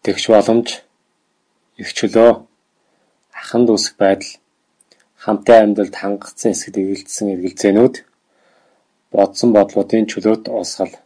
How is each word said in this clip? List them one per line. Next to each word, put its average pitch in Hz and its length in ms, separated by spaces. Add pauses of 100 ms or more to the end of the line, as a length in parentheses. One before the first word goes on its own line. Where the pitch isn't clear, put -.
Тэгш - 280
боломж, 113 360 (1080)
их - 160
чөлөө, - 560 (880)
аханд 120 340
үүсэх - 300
байдал, 98 400 (800)
хамтын 107 560
амьдралд 101 240
хангацсан 98 560
хэсэгт - 240
эргэлзсэн 98 560
эргэлзээнүүд, 101 600 (1160)
бодсон 101 400
бодлуудын 104 560
чөлөөт 110 400
уусгал. 95 480 (100)